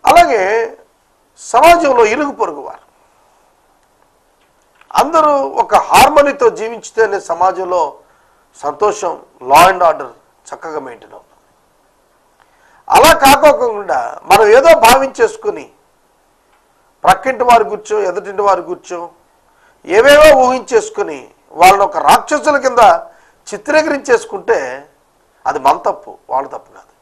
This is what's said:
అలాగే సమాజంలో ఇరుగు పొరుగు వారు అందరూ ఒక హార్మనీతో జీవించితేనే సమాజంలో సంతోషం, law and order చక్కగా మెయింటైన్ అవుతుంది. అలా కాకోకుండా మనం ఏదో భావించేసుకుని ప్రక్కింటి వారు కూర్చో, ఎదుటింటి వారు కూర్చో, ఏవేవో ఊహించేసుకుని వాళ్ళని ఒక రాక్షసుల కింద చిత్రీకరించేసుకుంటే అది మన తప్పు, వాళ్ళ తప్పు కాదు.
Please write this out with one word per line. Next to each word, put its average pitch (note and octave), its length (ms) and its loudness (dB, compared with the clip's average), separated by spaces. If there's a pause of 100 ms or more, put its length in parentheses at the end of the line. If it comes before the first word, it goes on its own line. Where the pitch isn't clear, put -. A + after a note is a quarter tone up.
అలాగే A#3 720 0 (600)
సమాజంలో C#4+ 680 2
ఇరుగు C#4 260 -4
పొరుగు F3 300 -8
వారు - 300 -20 (2000)
అందరూ D4+ 360 -2
ఒక C4+ 440 -4
హార్మనీతో C4+ 760 2
జీవించితేనే G#3+ 680 -6
సమాజంలో F3 800 -4 (560)
సంతోషం, F3+ 640 -6 (220)
law C#3+ 260 4
and F3+ 100 -4
order D#3 280 -2 (400)
చక్కగా D3+ 320 -14
మెయింటైన్ A#2 340 -20
అవుతుంది. - 280 -20 (1500)
అలా C#4+ 240 4
కాకోకుండా A3+ 1120 0
మనం G3+ 200 2
ఏదో C4 360 4
భావించేసుకుని A3+ 920 -2 (1300)
ప్రక్కింటి A3 400 -2
వారు A#3 200 4
కూర్చో, G#3+ 360 -6
ఎదుటింటి F#3+ 420 -8
వారు F#3+ 200 0
కూర్చో, E3+ 480 -14 (760)
ఏవేవో C#4 540 4
ఊహించేసుకుని G#3 920 -4 (200)
వాళ్ళని F#3+ 320 2
ఒక - 140 -4
రాక్షసుల C#4 600 0
కింద B3+ 200 -2 (760)
చిత్రీకరించేసుకుంటే A3+ 1400 -4 (560)
అది D3 140 -6
మన C#3 180 0
తప్పు, F#3 400 -10 (120)
వాళ్ళ C#3 180 -6
తప్పు - 260 -20
కాదు. - 180 -20 (100)